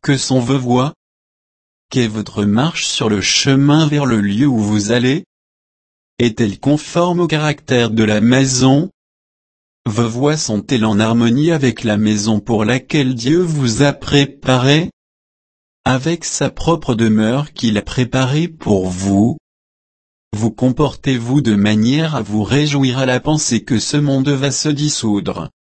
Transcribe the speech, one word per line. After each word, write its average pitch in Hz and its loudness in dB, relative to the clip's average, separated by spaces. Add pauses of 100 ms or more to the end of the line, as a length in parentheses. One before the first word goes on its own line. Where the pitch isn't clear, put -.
Que 139 0
sont 131 0
vos 123 0
voies ? 127 0 (960)
Qu'est 123 0
votre 107 -4
marche 120 0
sur - -2
le 104 0
chemin 139 2
vers 147 0
le 113 2
lieu 101 0
où 123 2
vous 104 0
allez ? 127 0 (920)
Est-elle 113 0
conforme 175 0
au 175 0
caractère 147 0
de 110 2
la 107 2
maison ? 131 2 (960)
Vos 117 -2
voies 135 0
sont-elles 110 -2
en 107 2
harmonie 117 2
avec 135 0
la 104 0
maison 107 0
pour 107 -2
laquelle 127 0
Dieu 131 0
vous 139 0
a 143 4
préparé ? 139 0 (920)
Avec 139 -2
sa - -4
propre 160 -2
demeure 110 0
qu'il 107 -2
a - -6
préparée 131 -2
pour 98 0
vous ? 98 0 (1000)
Vous 113 -2
comportez-vous 127 -2
de 113 2
manière 113 0
à 120 -4
vous 107 -2
réjouir 135 0
à 131 0
la 123 0
pensée 151 -2
que 117 0
ce - -4
monde 143 0
va 139 -2
se 151 -4
dissoudre ? 104 -2 (120)